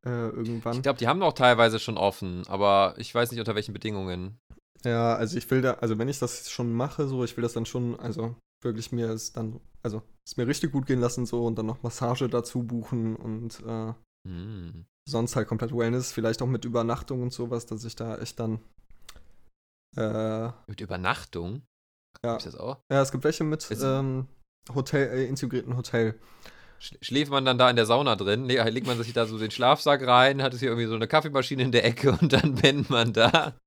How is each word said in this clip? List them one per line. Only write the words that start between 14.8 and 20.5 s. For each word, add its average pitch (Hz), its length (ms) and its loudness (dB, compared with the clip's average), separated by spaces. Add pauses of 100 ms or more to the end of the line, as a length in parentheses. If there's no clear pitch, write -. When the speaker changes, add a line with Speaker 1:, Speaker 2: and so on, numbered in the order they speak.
Speaker 1:
sonst 120 260 -2
halt 113 120 -2
komplett 117 280 -4
Wellness, 120 360 0
vielleicht 113 320 -2
auch 120 40 0
mit 123 160 -2
Übernachtung 120 600 -2
und 123 100 -4
sowas, 117 320 -6
dass 113 200 -10
ich 113 100 -10
da 113 240 -8
echt - 200 -12
dann, 110 200 -2 (1400)
äh, 110 520 -2 (180)